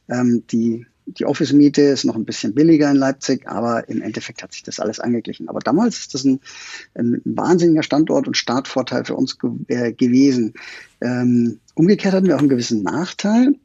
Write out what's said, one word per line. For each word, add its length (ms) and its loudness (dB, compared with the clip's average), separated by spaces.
Ähm, 420 0
die, 340 -2
die 200 -6
Office-Miete 560 4
ist 220 4
noch 120 0
ein 100 -4
bisschen 280 -6
billiger 380 4
in 60 4
Leipzig, 500 -2
aber 420 -4
im 140 -6
Endeffekt 400 -10
hat 80 -20
sich 100 -16
das 180 -12
alles 200 -4
angeglichen. 500 -6
Aber 100 -8
damals 380 0
ist 160 -14
das 100 -6
ein, 160 2
ein 280 -2
wahnsinniger 580 2
Standort 460 0
und 100 -6
Startvorteil 680 -4
für 100 -6
uns 240 -4
ge-, 100 -4
äh, 220 -2
gewesen. 600 2
Ähm, 580 0
umgekehrt 400 2
hatten 140 2
wir 80 4
auch 60 0
einen 80 4
gewissen 340 0
Nachteil, 800 0